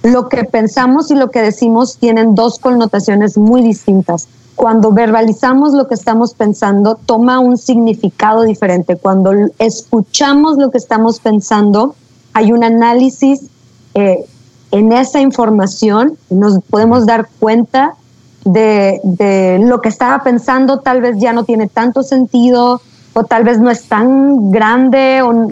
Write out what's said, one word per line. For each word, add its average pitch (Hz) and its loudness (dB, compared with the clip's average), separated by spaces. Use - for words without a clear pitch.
Lo 247 0
que 240 -4
pensamos 254 -2
y 294 2
lo 262 0
que 247 -2
decimos 226 -2
tienen 226 2
dos 226 0
connotaciones 208 -2
muy 226 2
distintas. 190 -2
Cuando 226 2
verbalizamos 226 0
lo 277 0
que 254 -4
estamos 226 -2
pensando, 208 0
toma 240 0
un 247 2
significado 226 0
diferente. 180 -2
Cuando 190 0
l-, 202 0
escuchamos 277 -2
lo 277 0
que - -4
estamos 226 -2
pensando, 214 0
hay 220 2
un 233 0
análisis, 247 0
eh, 196 0
en 214 2
esa 254 0
información, 220 0
nos 196 0
podemos 226 2
dar 226 0
cuenta 233 0
de, 202 0
de 190 0
lo 240 2
que 226 -2
estaba 254 -2
pensando, 262 0
tal 254 -2
vez 240 -2
ya 233 0
no 233 -2
tiene 220 -2
tanto 240 -2
sentido, 247 0
o 226 0
tal - 0
vez 240 2
no 240 2
es 233 -6
tan 254 0
grande, 262 2
o, 233 0